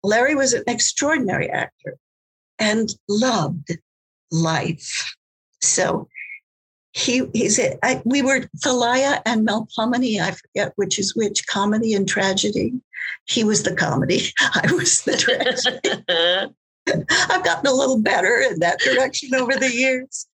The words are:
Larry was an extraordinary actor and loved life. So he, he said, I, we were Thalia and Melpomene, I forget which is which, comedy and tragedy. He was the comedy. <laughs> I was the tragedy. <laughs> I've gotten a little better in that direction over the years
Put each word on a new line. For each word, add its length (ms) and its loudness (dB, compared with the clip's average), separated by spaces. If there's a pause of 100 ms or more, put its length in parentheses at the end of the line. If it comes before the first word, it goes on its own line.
Larry 320 4
was 200 2
an 120 -2
extraordinary 840 0
actor 480 -8 (580)
and 320 0 (180)
loved 680 0 (540)
life. 840 -2 (460)
So 460 0 (880)
he, 300 0 (100)
he 160 0
said, 340 0
I, 220 0
we 160 2
were 260 0 (160)
Thalia 600 2
and 200 2
Melpomene, 760 0
I 100 0
forget 460 -6
which 200 -2
is 180 -2
which, 320 -2
comedy 460 0
and 140 2
tragedy. 640 0 (540)
He 180 0
was 200 2
the 120 -2
comedy. 600 0
<laughs> 40 0
I 320 2
was 320 2
the 140 0
tragedy. 920 -2
<laughs> 460 0 (760)
I've 140 0
gotten 240 0
a 60 4
little 260 2
better 500 2
in 100 -4
that 200 0
direction 560 0
over 200 0
the 140 0
years 680 -2